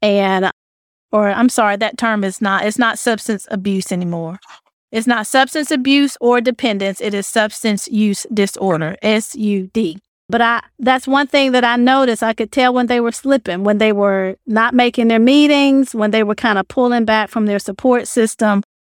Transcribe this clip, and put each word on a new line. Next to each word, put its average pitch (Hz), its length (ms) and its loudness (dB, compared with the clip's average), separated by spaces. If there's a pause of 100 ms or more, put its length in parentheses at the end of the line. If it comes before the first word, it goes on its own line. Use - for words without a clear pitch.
And, 196 500 2 (600)
or 214 160 2
I'm 233 200 2
sorry, 208 280 0
that 214 200 -4
term 214 280 -2
is 185 160 -6
not, 196 240 0
it's 214 120 -2
not 226 220 0
substance 220 500 -4
abuse 196 440 -4
anymore. 170 460 -6 (520)
It's 226 160 -2
not 233 180 0
substance 277 460 0
abuse 277 480 2
or 240 220 2
dependence. 208 580 -2
It 208 140 -4
is 196 120 -4
substance 214 600 -2
use 208 460 0
disorder, 190 680 -2
S 214 340 -2
U 202 320 -2
D. 190 300 -4 (300)
But 233 140 -2
I, 233 220 0 (160)
that's 254 280 0
one 269 200 2
thing 269 260 2
that 247 100 2
I 240 140 2
noticed. 247 460 2
I 226 100 0
could 220 180 -6
tell 254 220 2
when 247 140 0
they 247 120 0
were 233 140 -2
slipping, 208 500 -2
when 208 140 2
they 214 160 2
were 190 420 0 (120)
not 226 260 0
making 240 340 2
their 226 120 2
meetings, 277 760 4
when 214 160 0
they 220 120 2
were 208 120 -2
kinda 202 300 -2
pulling 240 400 0
back 214 240 0
from 220 160 -2
their 202 140 -2
support 240 480 0
system. 214 560 0 (200)